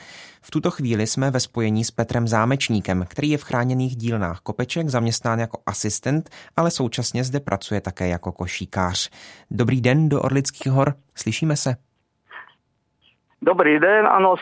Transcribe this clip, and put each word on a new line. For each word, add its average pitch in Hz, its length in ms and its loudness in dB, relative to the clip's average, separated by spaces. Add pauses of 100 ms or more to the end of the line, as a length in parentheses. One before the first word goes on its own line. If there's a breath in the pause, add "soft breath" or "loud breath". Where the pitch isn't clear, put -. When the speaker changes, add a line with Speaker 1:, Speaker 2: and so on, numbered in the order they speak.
(420 loud breath)
Speaker 1:
V - 100 -20
tuto 160 200 -2
chvíli 113 360 -2
jsme 135 240 -2
ve 127 80 0
spojení 110 440 -2
s 113 80 -6
Petrem 117 360 -2
Zámečníkem, 110 840 0
který 147 200 -2
je 151 80 0
v 139 60 -8
chráněných 127 520 -2
dílnách 110 440 -4
Kopeček 127 500 -4
zaměstnán 117 500 0
jako 113 260 -4
asistent, 123 640 -2 (280 loud breath)
ale 170 140 2
současně 123 520 -2
zde 131 160 -2
pracuje 104 420 -4
také 92 260 -4
jako 87 240 -4
košíkář. 92 800 -4 (420 loud breath)
Dobrý 123 300 0
den 143 280 4
do 143 120 0
Orlických 135 500 -2
hor, 135 220 2 (220)
slyšíme 147 420 -2
se. 131 180 -2 (1700 loud breath)
Speaker 2:
Dobrý 151 340 6
den, 208 280 4
ano, 190 340 6